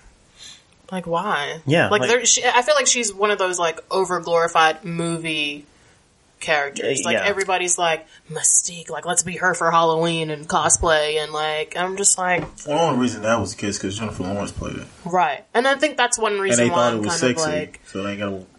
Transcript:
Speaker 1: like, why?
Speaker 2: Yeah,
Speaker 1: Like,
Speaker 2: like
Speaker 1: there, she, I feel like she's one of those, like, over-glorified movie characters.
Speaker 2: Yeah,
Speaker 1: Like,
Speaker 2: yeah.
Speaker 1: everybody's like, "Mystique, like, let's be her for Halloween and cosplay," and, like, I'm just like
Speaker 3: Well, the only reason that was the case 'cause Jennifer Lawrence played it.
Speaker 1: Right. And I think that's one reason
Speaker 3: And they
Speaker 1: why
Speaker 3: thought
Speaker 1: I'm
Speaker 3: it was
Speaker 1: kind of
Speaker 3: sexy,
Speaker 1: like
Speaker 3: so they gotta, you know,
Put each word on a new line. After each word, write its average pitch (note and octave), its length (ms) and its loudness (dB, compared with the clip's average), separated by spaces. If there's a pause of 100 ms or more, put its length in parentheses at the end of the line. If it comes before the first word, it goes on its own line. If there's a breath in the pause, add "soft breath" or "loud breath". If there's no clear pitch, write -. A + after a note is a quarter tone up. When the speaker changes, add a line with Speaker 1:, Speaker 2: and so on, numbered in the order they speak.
(920 loud breath)
Speaker 1:
like, F#3 160 -8
why? E3 600 -2
Speaker 2:
Yeah, C#3 240 4
Speaker 1:
Like, G#3 100 4
Speaker 2:
like - 100 2
Speaker 1:
there, A#3+ 160 2
she, - 180 4
I B3 180 4
feel - 120 2
like C4+ 120 2
she's A#3 260 0
one G3+ 180 0
of G#3 80 0
those, F3+ 200 0
like, E3 200 0 (120)
over-glorified E3+ 960 2
movie D#3+ 840 -4 (720 soft breath)
characters. C#3 600 0
Speaker 2:
Yeah, - 40 -4
Speaker 1:
Like, E3+ 100 0
Speaker 2:
yeah. - 120 0
Speaker 1:
everybody's F#3+ 500 0
like, E3 300 0 (240 soft breath)
"Mystique, D#3+ 580 0
like, D#3 160 -8
let's F3 180 0
be F3+ 140 -8
her F3+ 180 2
for E3+ 160 2
Halloween E3 600 2
and D3+ 180 -8
cosplay," D#3 720 2
and, D3+ 100 -6
like, D#3 440 -4
I'm F#3 220 -4
just G3 180 2
like F3+ 240 0
Speaker 3:
Well, - 100 -8 (280)
the - 20 2
only D3 200 2
reason A2 220 -2
that A2+ 160 2
was - 160 -6
the - 60 -16
case G2+ 180 -4
'cause G2 200 -6
Jennifer G#2 240 -8
Lawrence G2+ 300 -6
played - 240 -8
it. - 100 -12 (180)
Speaker 1:
Right. E3+ 480 -2
And B3 160 2
I C#4 60 2
think C#4+ 240 0
that's A#3+ 200 0
one G#3 220 -2
reason G3 220 2
Speaker 3:
And - 80 2
they - 40 0
Speaker 1:
why - 100 2
Speaker 3:
thought A#2+ 100 2
Speaker 1:
I'm A2+ 60 -2
Speaker 3:
it G#2 60 -2
was - 140 -2
Speaker 1:
kind B2 140 2
of D#3+ 60 -2
Speaker 3:
sexy, D3+ 200 -2
Speaker 1:
like - 260 -12
Speaker 3:
so G2 160 -8
they G2+ 140 -6
gotta, G2+ 140 -6
you F#2+ 80 -6
know, F#2 80 -16 (120)